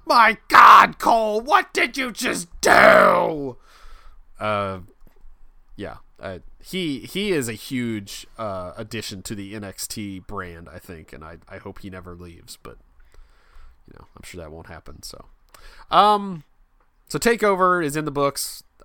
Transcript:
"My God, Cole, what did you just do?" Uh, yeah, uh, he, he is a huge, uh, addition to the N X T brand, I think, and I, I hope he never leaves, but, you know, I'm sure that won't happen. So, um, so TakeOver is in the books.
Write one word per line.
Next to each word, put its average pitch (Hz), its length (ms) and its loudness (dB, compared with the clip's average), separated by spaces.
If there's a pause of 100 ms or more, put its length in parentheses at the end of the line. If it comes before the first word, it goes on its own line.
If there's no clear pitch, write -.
"My 226 340 4 (100)
God, 220 500 8
Cole, 220 420 2
what 359 320 0
did 302 240 -2
you 262 140 -4
just 180 380 -6 (120)
do?" 170 1000 4 (840)
Uh, 101 400 -4 (960)
yeah, 87 220 -12 (200)
uh, 92 220 -14 (200)
he, 165 400 -6
he 196 300 -6
is 139 180 -2
a 113 40 -8
huge, 113 760 -8 (120)
uh, 95 380 -8
addition 107 460 -12
to 113 140 -10
the 98 180 -12
N 107 80 -12
X 95 240 -12
T 101 320 -10
brand, 87 500 -14
I 90 120 -18
think, 80 320 -18
and 73 100 -18
I, 80 140 -18 (120)
I 98 100 -18
hope 98 200 -16
he 98 120 -14
never 90 260 -16
leaves, 87 440 -20
but, - 180 -20 (1080)
you - 140 -20
know, - 60 -20 (100)
I'm - 80 -20
sure 90 160 -16
that 78 100 -16
won't 80 160 -18
happen. 78 380 -18
So, - 220 -18 (680)
um, 196 500 2 (640)
so - 140 -6
TakeOver 185 640 2
is 143 120 -4
in 156 80 -4
the 151 60 -6
books. 139 540 -4 (200)